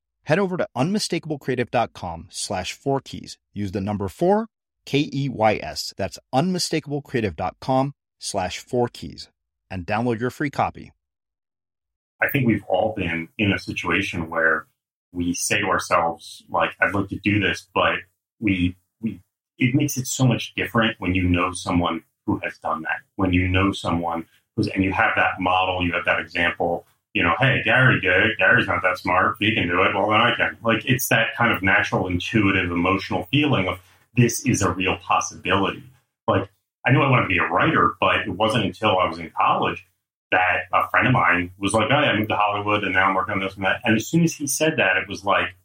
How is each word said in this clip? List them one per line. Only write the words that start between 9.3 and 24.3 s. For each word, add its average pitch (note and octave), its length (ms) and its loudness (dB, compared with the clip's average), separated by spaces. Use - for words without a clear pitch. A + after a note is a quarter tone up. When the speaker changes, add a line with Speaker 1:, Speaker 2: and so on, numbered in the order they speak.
Speaker 1:
and F#2+ 140 -6
download A2 360 0
your B2 100 -2
free D3 180 -6
copy. F2 420 -4
Speaker 2:
I A2+ 80 0
think C3 160 2
we've G#2 180 2
all G2 320 0
been E2 400 -4
in G2+ 160 2
a F2+ 60 0
situation E2+ 720 -4
where D#2+ 360 0
we F2 220 -2
say - 260 -2
to G2 60 -2
ourselves, F2 840 -2
like, E2+ 220 0
"I'd F#2+ 140 0
like G2 140 -2
to F2 100 -8
do G#2 220 2
this," F2 340 -2
but E2+ 220 2
we, F2+ 360 0
we, G2 180 -6
it B2+ 160 2
makes - 240 0
it C3 80 -8
so - 180 0
much A2+ 300 0
different A2 440 -2
when F#2 160 -2
you F#2 100 2
know F2+ 280 2
someone F2 520 -2
who F2+ 180 -2
has E2+ 140 -8
done D#2+ 280 -6
that, - 160 -6
when F#2+ 180 0
you F2+ 140 2
know F#2+ 240 2
someone E2+ 520 -4